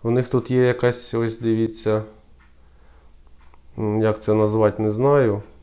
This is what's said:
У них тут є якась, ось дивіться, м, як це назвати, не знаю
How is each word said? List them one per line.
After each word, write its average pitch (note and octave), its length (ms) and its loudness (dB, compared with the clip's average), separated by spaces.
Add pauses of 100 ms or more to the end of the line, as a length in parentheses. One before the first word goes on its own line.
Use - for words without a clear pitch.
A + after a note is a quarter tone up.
У A#2 80 -2
них B2+ 180 0
тут B2 220 -2
є B2+ 120 4
якась, B2 520 0
ось A2+ 260 -2
дивіться, A2 600 -2 (1800)
м, A2 240 -2
як A2 200 0
це G#2+ 120 0
назвати, G#2+ 480 2
не G#2+ 80 0
знаю A#2 520 2 (200)